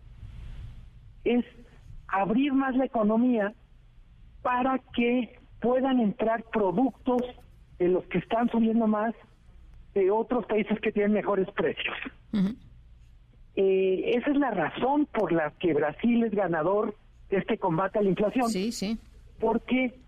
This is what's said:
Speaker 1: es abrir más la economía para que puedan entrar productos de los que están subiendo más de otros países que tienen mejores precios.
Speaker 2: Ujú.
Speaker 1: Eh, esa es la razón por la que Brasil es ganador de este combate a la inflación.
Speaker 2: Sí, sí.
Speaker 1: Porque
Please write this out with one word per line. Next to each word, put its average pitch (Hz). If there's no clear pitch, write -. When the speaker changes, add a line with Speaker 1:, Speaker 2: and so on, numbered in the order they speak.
Speaker 1:
es 240
abrir 226
más 262
la 262
economía 226
para 254
que 240
puedan 254
entrar 220
productos 233
de 180
los 185
que -
están 233
subiendo 226
más 214
de 190
otros 226
países 214
que 220
tienen 208
mejores 190
precios. -
Speaker 2:
Ujú. 208
Speaker 1:
Eh, 190
esa 247
es 277
la 269
razón 247
por 185
la 156
que 165
Brasil 190
es 226
ganador 190
de 196
este 214
combate 190
a 214
la 202
inflación. 214
Speaker 2:
Sí, 208
sí. 220
Speaker 1:
Porque 233